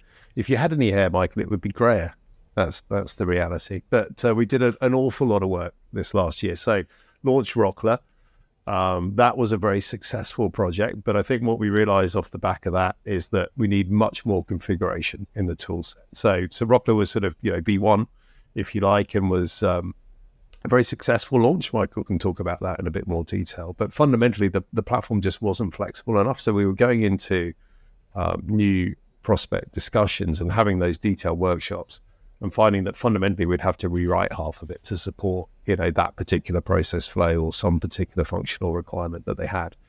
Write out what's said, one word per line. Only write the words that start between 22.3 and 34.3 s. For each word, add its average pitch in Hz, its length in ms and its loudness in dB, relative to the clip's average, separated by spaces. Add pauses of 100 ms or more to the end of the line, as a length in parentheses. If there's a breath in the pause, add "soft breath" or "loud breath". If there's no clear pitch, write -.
about 87 220 -4
that 92 180 -4
in 85 80 -4
a 82 60 -4
bit 95 160 -6
more 85 160 -2
detail. 90 520 -6
But 104 160 -4
fundamentally, 117 560 4
the, 95 140 0 (100)
the 110 120 -2
platform 113 360 -2
just 95 200 -2
wasn't 98 340 -2
flexible 101 460 -2
enough. 117 200 0
So 113 120 0
we 101 140 4
were 95 80 2
going 120 280 4
into, 92 520 0 (600)
uh, 87 300 -2
new 98 500 2 (280)
prospect - 500 -2
discussions 92 680 0
and 85 120 -2
having 104 260 2
those 87 200 0
detailed 87 400 -2
workshops 90 640 -4 (420)
and 101 120 -6
finding 104 300 4
that 95 120 -6
fundamentally 98 480 2
we'd 90 160 2
have 92 160 0
to 92 140 -4
rewrite 87 420 0